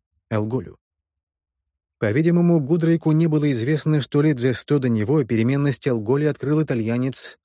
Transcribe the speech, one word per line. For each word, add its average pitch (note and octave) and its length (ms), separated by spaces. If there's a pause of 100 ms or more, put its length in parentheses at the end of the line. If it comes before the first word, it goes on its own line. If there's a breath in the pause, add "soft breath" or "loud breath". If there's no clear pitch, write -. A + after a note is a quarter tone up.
(300)
Алголю. A2 480 (1200)
По-видимому, E3+ 600
Гудрейку D#3+ 500
не D#3 160
было D3+ 240
известно, D3 500
что C#3+ 220
лет D3+ 160
за B2 160
сто C#3+ 240
до C3 100
него A#2+ 360
переменность B2+ 640
Алголи B2 380
открыл D3+ 360
итальянец B2 840